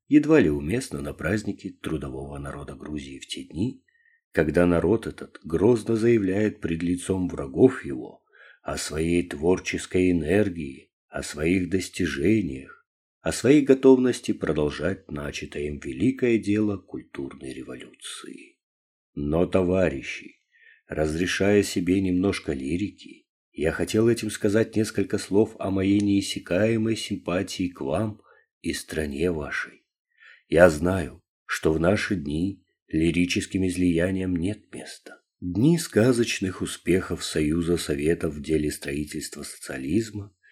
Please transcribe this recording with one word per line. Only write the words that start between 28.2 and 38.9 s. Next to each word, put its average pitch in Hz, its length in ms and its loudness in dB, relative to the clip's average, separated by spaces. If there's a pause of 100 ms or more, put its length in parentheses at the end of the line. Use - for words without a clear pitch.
и 82 120 -4
стране 78 600 -4
вашей. - 520 -8 (600)
Я 85 240 8
знаю, 80 540 -2 (200)
что - 280 0
в 78 80 0
наши 101 340 2
дни 82 480 -4 (240)
лирическим 87 800 0
излияниям 90 720 0
нет 90 360 -6
места. - 480 -18 (200)
Дни 107 360 2
сказочных 113 840 2
успехов 87 600 -2
Союза 80 540 0
Советов 78 560 -2
в 73 80 -10
деле 76 280 0
строительства 73 720 -8